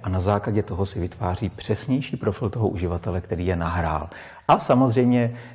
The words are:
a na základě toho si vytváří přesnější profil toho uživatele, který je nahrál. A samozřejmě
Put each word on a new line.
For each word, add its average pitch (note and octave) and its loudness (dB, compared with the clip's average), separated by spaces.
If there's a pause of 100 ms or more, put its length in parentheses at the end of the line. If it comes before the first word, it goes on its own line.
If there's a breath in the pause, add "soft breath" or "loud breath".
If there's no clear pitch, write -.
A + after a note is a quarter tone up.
a - -6
na F#2 0
základě G2+ 2
toho F#2+ -4
si G2+ -6
vytváří F#2 -2
přesnější - -2
profil G#2 -2
toho A2 0
uživatele, F2 -2
který F2 -4
je F2+ 2
nahrál. E2 -2 (400 loud breath)
A E3+ 8
samozřejmě B2 4 (200 loud breath)